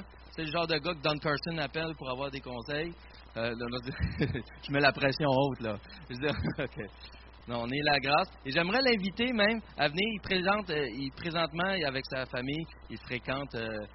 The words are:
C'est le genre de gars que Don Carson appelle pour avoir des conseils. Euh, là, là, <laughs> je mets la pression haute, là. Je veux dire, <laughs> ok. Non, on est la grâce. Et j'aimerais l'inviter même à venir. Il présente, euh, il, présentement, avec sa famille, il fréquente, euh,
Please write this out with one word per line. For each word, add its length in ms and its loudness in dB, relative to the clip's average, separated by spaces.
C'est 120 -6
le 80 -4
genre 160 2
de 100 2
gars 160 -2
que 80 -8
Don 160 2
Carson 400 0
appelle 400 -4
pour 120 -8
avoir 220 -4
des 80 -8
conseils. 540 -4
Euh, 140 0
là, 200 -2
là, 100 -4
<laughs> 220 0
je 80 -6
mets 80 4
la 140 8
pression 340 2
haute, 340 4
là. 160 -2
Je 60 -8
veux 60 -8
dire, 140 0
<laughs> 120 -4
ok. 260 -6
Non, 160 -2
on 40 -4
est 160 0
la 160 6
grâce. 300 4
Et 60 -6
j'aimerais 300 4
l'inviter 520 2
même 280 4
à 100 4
venir. 260 2
Il 80 -6
présente, 480 2
euh, 160 2
il, 160 -2
présentement, 640 0
avec 200 -2
sa 200 -4
famille, 400 -2
il 100 -8
fréquente, 560 -4
euh, 240 -4